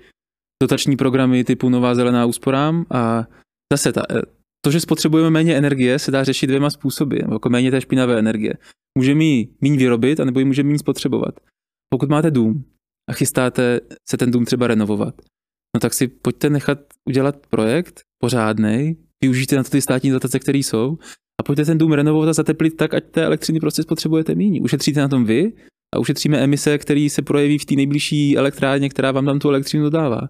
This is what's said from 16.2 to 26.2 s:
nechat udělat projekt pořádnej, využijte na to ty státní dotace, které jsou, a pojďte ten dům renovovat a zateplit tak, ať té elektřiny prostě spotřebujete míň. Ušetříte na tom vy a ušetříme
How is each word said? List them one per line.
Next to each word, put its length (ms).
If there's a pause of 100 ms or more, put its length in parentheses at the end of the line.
nechat 300 (300)
udělat 380
projekt 540 (200)
pořádnej, 720 (280)
využijte 320
na 80
to 60
ty 120
státní 300
dotace, 280
které 180
jsou, 400 (420)
a 40
pojďte 220
ten 120
dům 160
renovovat 360
a 40
zateplit 440
tak, 160
ať 180
té 140
elektřiny 340
prostě 240
spotřebujete 520
míň. 280
Ušetříte 360
na 80
tom 180
vy 280 (420)
a 40
ušetříme 380